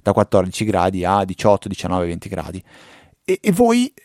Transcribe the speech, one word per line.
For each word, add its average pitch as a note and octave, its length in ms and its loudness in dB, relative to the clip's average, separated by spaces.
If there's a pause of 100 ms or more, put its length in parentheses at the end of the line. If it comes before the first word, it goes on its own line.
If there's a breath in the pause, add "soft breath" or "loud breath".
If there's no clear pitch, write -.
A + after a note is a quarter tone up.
da G2+ 120 0
quattordici G2 520 2
gradi F#2+ 400 0
a G2 200 2
diciotto, G2 420 0
diciannove, F#2 380 -4
venti E2+ 240 -8
gradi. F2+ 340 -10 (640 soft breath)
E, F#3 160 -2
e G#3 100 2
voi, A#3+ 420 2 (120)